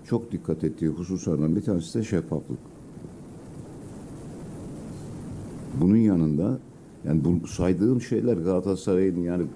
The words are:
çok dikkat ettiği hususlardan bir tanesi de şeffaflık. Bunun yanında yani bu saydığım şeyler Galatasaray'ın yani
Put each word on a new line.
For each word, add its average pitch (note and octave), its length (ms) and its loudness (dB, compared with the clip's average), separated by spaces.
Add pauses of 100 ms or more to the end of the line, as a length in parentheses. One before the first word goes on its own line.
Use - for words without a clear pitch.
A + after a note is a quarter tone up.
çok - 280 -2
dikkat E2 320 -2
ettiği D#2+ 240 0
hususlardan E2 680 0
bir G#2+ 60 0
tanesi F#2 360 -2
de A2 60 0
şeffaflık. - 540 -2 (3250)
Bunun F#2+ 160 8
yanında F#2 640 4 (460)
yani D2+ 200 2
bu E2+ 220 4
saydığım F#2 540 2
şeyler A#2 360 2
Galatasaray'ın F#2 840 2
yani F2 220 0 (120)